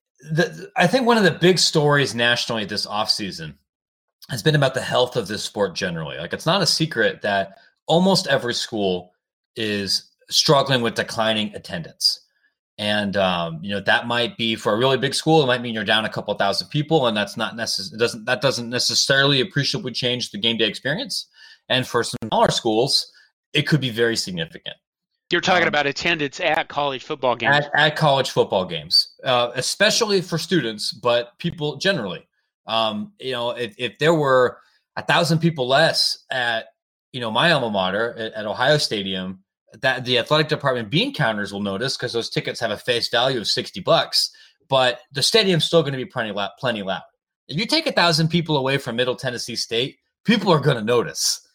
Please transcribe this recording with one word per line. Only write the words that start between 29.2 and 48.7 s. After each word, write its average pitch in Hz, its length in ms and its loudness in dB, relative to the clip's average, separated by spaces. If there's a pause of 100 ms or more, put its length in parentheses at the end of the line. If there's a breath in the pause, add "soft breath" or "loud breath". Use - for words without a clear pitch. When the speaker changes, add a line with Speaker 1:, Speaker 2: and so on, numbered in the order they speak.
Speaker 1:
uh, 120 300 0
especially 202 680 0
for 175 160 -4
students, 120 560 -2
but 120 460 0
people 151 400 -4
generally. 110 500 -2 (380)
Um, 107 520 0
you 131 140 -6
know, 120 200 -2
if, 120 260 -6
if 123 220 -6
there 156 120 4
were 131 460 4 (380 soft breath)
a - 60 -6
thousand 160 360 2
people 165 280 0
less 139 640 2
at, 120 360 -2 (460)
you 127 100 -8
know, 113 80 -4
my 143 220 4
alma 127 180 0
mater 101 480 0
at, 110 160 -8
at 107 100 -8
Ohio 123 320 2
Stadium, 95 640 -4 (420)
that 127 240 -2
the 123 100 2
athletic 151 320 2
department 127 400 -2
bean 220 240 0
counters 104 400 -2
will 98 80 -6
notice 101 380 -4
'cause 120 140 -6
those 113 180 -4
tickets - 300 -6
have 113 100 -2
a 107 80 -6
face 120 320 -4
value 123 280 0
of 98 80 -6
sixty - 340 -4
bucks, - 500 0 (380 soft breath)
but 127 320 2 (120)
the 139 100 -6
stadium's 190 420 4
still 165 180 4
gonna 139 160 -4
be 123 80 -6
plenty 110 260 -4
lou-, 98 140 -2 (120)
plenty 113 240 -4
loud. 92 200 -6 (460)
If 143 100 -6
you 233 80 -2
take 311 200 0
a 254 60 -2
thousand 165 360 2
people 160 280 0
away 135 220 0